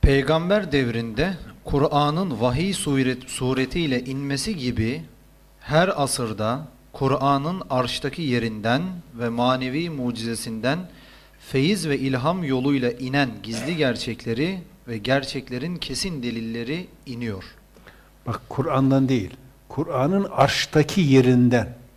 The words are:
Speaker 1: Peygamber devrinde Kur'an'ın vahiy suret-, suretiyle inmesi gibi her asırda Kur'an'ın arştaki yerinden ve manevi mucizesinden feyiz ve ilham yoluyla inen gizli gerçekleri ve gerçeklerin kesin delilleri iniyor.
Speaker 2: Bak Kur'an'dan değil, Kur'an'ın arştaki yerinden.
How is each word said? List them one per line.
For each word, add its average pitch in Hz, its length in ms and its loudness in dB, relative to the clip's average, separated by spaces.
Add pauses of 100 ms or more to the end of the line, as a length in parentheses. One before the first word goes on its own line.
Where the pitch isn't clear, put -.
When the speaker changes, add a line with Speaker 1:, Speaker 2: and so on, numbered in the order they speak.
Speaker 1:
Peygamber 160 680 4
devrinde 120 680 0 (260)
Kur'an'ın 147 800 0
vahiy 143 320 0
suret-, 131 560 -2
suretiyle 131 720 -2
inmesi 139 520 -4
gibi 123 480 -2 (560)
her 160 440 2
asırda 117 640 -2 (260)
Kur'an'ın 139 760 0
arştaki 127 520 -2
yerinden 117 600 0 (380)
ve 120 100 -2
manevi 127 600 0
mucizesinden 117 920 -4 (600)
feyiz 160 500 0
ve 139 100 0
ilham 135 440 0
yoluyla 131 480 0
inen 131 380 -2 (140)
gizli 113 340 -4
gerçekleri 127 840 -2 (280)
ve 117 100 -6
gerçeklerin 131 760 -4
kesin 143 480 -6
delilleri 117 640 -6 (180)
iniyor. 117 380 -6 (840)
Speaker 2:
Bak 117 220 -4
Kur'an'dan 135 600 2
değil, 110 280 0 (320)
Kur'an'ın 151 540 0
arştaki - 760 2
yerinden. 127 760 6 (200)